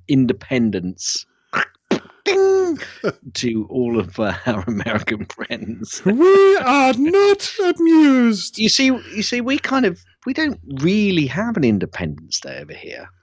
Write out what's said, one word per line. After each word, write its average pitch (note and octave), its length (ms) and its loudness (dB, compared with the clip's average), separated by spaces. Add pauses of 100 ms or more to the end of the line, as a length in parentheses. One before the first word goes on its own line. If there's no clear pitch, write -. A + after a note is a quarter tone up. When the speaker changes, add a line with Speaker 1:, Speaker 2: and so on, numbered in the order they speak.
Speaker 1:
independence. A#2 1160 -2 (280)
<laughs> - 720 -8
Ding! F#4+ 540 2 (560)
To A2 340 -4
all A#2+ 300 0
of, F#2 200 -6
uh, G2+ 140 -2 (140)
our G#2 200 -4
American G#2+ 580 -4
friends. A2+ 760 -12
Speaker 2:
We G4 540 6
are C4 360 2
not G4 640 2
amused. D4+ 1000 4
Speaker 1:
You G#3+ 100 0
see, C4 200 2
you A3+ 340 -4
see, A#3+ 200 -4
we C4+ 180 -2
kind C4 260 0
of, F3 160 -2 (240)
we C4 80 -4
don't - 260 -4 (220)
really F#3 460 2
have G#3+ 280 -4
an E3+ 80 0
Independence E2+ 760 -2
Day C2+ 200 -14
over C#2+ 140 -16
here. - 340 -16 (160)